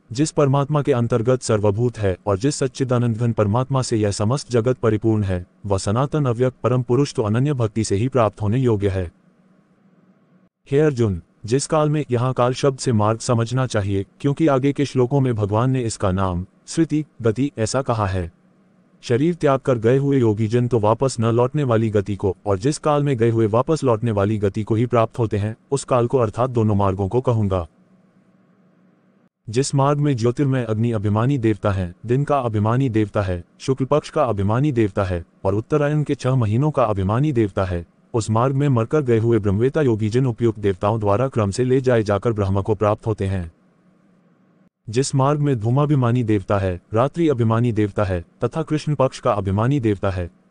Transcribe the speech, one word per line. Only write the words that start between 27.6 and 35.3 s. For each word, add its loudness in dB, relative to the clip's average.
जिस -2
मार्ग 2
में 2
ज्योतिर्मय 0
अग्नि -2
अभिमानी 0
देवता 0
है, -4
दिन 0
का 0
अभिमानी 0
देवता 0
है, -4
शुक्ल -2
पक्ष -2
का 0
अभिमानी 0
देवता 0
है -4